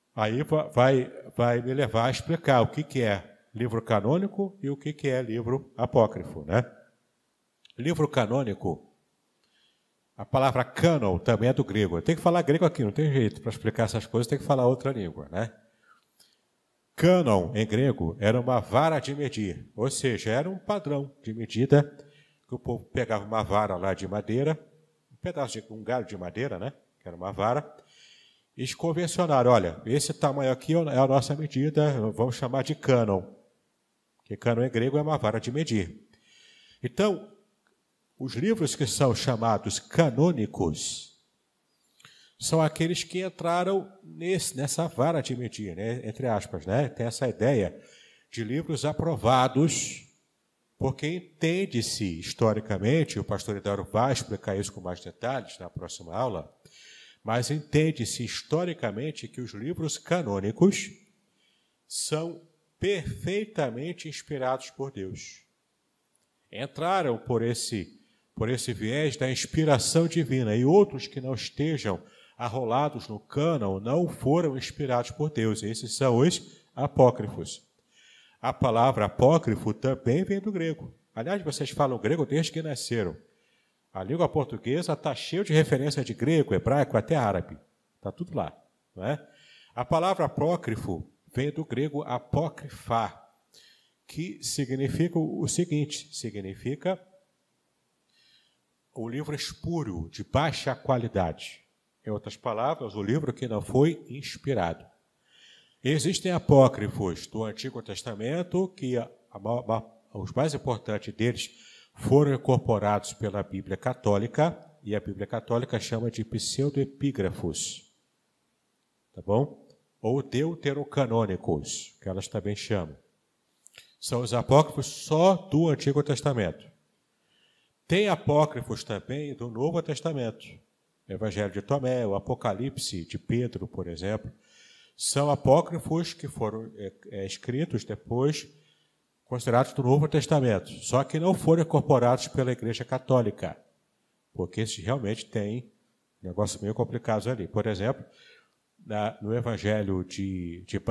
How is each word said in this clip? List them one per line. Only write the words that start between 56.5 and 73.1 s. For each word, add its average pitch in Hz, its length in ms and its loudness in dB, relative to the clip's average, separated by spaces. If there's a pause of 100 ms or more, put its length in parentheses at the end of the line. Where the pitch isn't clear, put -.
mas 117 260 0
entende-se 151 760 0
historicamente 151 1000 -4
que - 140 -12
os 120 120 -10
livros 151 460 -6
canônicos 127 920 0 (1000)
são 165 540 -4 (360)
perfeitamente 170 1300 -4
inspirados 131 640 -4
por 135 220 -10
Deus. - 500 -10 (1120)
Entraram 143 640 -2
por 113 240 0
esse, 113 580 -4 (360)
por 110 120 0
esse 123 240 -2
viés 123 440 -2
da 131 120 -2
inspiração 151 800 4
divina, 131 480 0
e 123 100 4
outros 185 440 6
que 135 120 -10
não 127 140 -4
estejam 123 640 -2 (360)
arrolados 120 720 -2
no 107 100 -10